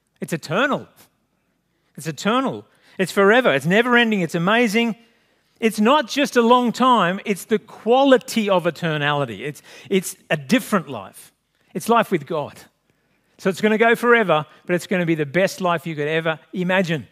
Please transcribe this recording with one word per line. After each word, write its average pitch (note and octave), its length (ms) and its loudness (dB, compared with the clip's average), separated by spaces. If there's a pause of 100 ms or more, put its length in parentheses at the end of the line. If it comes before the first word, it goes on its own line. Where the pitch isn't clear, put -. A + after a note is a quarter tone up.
(200)
It's - 140 -10
eternal. F#3+ 540 -4 (1080)
It's D3+ 120 -12
eternal. G3 600 -4 (300)
It's F#3 140 -2
forever. G3+ 420 4
It's C3+ 120 -2
never A#3 320 2
ending. A3 240 2
It's E3 140 -4
amazing. A3 600 0 (640)
It's A3 200 -2
not B3+ 300 2
just C#4 260 -2
a A#3+ 60 4
long A#3+ 300 4
time. G3+ 540 2
It's G#3 200 -6
the A3 120 -2
quality A#3+ 920 0
of F3+ 160 2
eternality. D3 760 -2
It's, C#3 220 -12 (280)
it's F#3+ 260 -6 (140)
a E3 80 -2
different D#3 520 -2
life. G#2 420 -16 (420)
It's F#3+ 160 -10
life A3+ 220 2
with D3+ 160 -4
God. D3 320 -8 (800)
So F#3+ 100 -2
it's F3 120 -6
gonna G#3+ 180 2
go A3+ 160 4
forever, G#3 500 2 (200)
but F3+ 100 -2
it's E3+ 100 -4
gonna F3+ 220 -2
be E3 80 2
the D3+ 100 -4
best F3 340 -2
life F3 280 -2
you D#3+ 80 -8
could D3 120 -4
ever D#3+ 320 -2 (140)
imagine. F3 580 -2